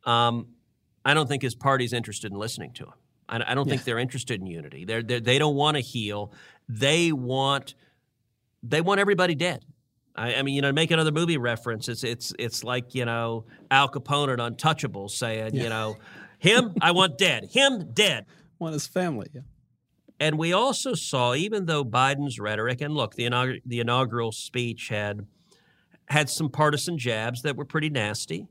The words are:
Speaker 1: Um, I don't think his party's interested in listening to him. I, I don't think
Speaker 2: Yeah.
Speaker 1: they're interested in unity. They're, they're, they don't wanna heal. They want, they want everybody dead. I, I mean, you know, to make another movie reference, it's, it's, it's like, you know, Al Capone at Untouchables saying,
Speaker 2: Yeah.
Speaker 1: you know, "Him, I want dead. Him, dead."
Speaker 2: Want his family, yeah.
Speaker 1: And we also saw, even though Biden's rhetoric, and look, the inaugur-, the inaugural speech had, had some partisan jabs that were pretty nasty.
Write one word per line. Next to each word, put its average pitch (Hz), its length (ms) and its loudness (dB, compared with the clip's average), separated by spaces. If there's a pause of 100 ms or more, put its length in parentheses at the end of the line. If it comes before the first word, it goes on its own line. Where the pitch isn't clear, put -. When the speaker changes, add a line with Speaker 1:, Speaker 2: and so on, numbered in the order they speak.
Speaker 1:
Um, 120 440 2 (580)
I 139 80 6
don't 156 140 2
think 139 160 -2
his 123 100 -2
party's 127 400 2
interested 113 380 -6
in 98 80 -8
listening 107 340 -8
to - 120 -16
him. - 80 -20 (360)
I, 113 220 -4
I - 20 0
don't 139 160 0
think 135 120 0
Speaker 2:
Yeah. - 40 -12
Speaker 1:
they're 117 140 -2
interested 123 420 -4
in 95 60 -8
unity. 76 360 -12
They're, 113 200 -2
they're, 120 160 -2
they 123 180 4
don't 147 180 4
wanna 147 260 2
heal. 104 520 -6 (340)
They 147 440 2
want, 135 640 0 (880)
they 143 180 0
want 196 180 4
everybody 185 360 4
dead. 165 280 -2 (520)
I, 117 220 -4
I 135 40 0
mean, 139 140 -2
you 139 80 2
know, 139 60 4
to 139 40 2
make 160 160 2
another 160 220 4
movie 165 260 0
reference, 117 500 -2
it's, 117 160 -6
it's, 117 360 -6
it's 117 240 -4
like, 123 320 -4
you 123 100 0
know, 117 400 -4 (240)
Al 135 200 6
Capone 139 440 0
at 120 60 -2
Untouchables 117 720 -2
saying, 110 420 -4
Speaker 2:
Yeah. 120 120 -2
Speaker 1:
you 113 40 -2
know, 110 280 -4 (420)
"Him, 220 420 6
I 170 120 6
want 185 260 4
dead. 135 320 2
Him, 254 420 4
dead." 147 320 2 (320)
Speaker 2:
Want 160 160 -6
his 147 140 -4
family, 160 440 -4
yeah. 123 100 -16 (800)
Speaker 1:
And 156 180 2
we 165 160 0
also 247 400 0
saw, 127 420 0
even 196 300 -2
though 151 200 0
Biden's 131 540 0
rhetoric, 110 420 -2
and 147 120 -6
look, 123 220 -2
the 117 100 -4
inaugur-, 123 400 0
the 120 140 -4
inaugural 117 520 0
speech 120 580 -6
had, 104 380 -4 (800)
had 147 220 2
some 156 200 -2
partisan 151 480 2
jabs 120 460 -2
that 117 120 -2
were 113 100 -8
pretty 156 240 -2
nasty. 127 600 -4